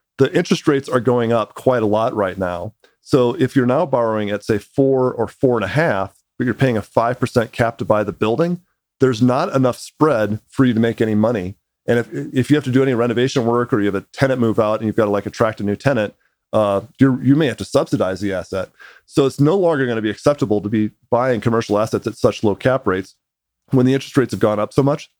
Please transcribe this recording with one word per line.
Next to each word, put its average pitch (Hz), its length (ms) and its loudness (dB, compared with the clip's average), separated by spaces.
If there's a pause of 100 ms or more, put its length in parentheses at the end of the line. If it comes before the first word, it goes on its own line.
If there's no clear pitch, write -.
(180)
the 135 180 2
interest 170 320 -2
rates 139 220 0
are 127 100 0
going 117 320 0
up 113 220 0
quite 123 300 0
a 107 40 0
lot 110 260 0
right 95 240 -2
now. 90 360 -6 (260)
So 123 360 2
if 131 200 -2
you're 127 100 4
now 139 200 0
borrowing 113 440 -2
at, 104 140 -6
say, 107 140 -2
four 131 560 0
or 113 160 -4
four 127 260 0
and 104 80 -2
a 95 60 -4
half, 110 520 -2 (160)
but 123 60 -4
you're 120 120 -2
paying 127 200 0
a 101 60 0
five 120 400 -2
percent 117 320 -2
cap 117 240 -2
to 95 80 -8
buy 107 180 0
the 101 80 -4
building, 160 500 -2 (380)
there's 127 220 2
not 135 340 0
enough 127 240 0
spread 110 680 0
for 131 160 2
you 123 80 2
to 110 60 0
make 113 200 0
any 110 160 0
money. 104 400 -2 (340)
And 120 100 2
if, 110 140 -6
if 135 360 -4
you 147 80 4
have 147 80 -4
to 131 60 -4
do 131 120 4
any 135 100 0
renovation 120 520 0
work 117 260 0
or 117 80 2
you 101 60 0
have 98 100 -2
a 95 60 -4
tenant 135 400 -2
move 113 180 2
out 107 220 0
and 113 60 -4
you've 104 100 -2
gotta, 107 120 2
like, 101 160 -2
attract 107 360 -2
a - 20 -4
new 101 140 -2
tenant, 113 360 -2 (380)
uh, 101 300 2 (180)
you're, 131 240 2
you 131 100 4
may 151 140 2
have 110 80 -4
to 98 80 -10
subsidize 101 560 -2
the 98 140 -4
asset. 92 360 -6 (360)
So 139 200 0
it's 131 140 -2
no 151 160 4
longer 160 320 0
gonna 113 140 -2
be 107 80 -2
acceptable 107 500 0
to 101 80 -6
be 107 240 -2 (180)
buying 120 300 0
commercial 113 400 0
assets 110 260 -2
at 107 120 -6
such - 260 0
low 101 120 2
cap 131 320 -2
rates. 95 280 -4 (560)
When 127 140 4
the 131 80 2
interest - 240 -4
rates 120 140 2
have 101 100 -6
gone 107 180 2
up 107 140 -4
so 139 100 2
much, 143 260 -2 (100)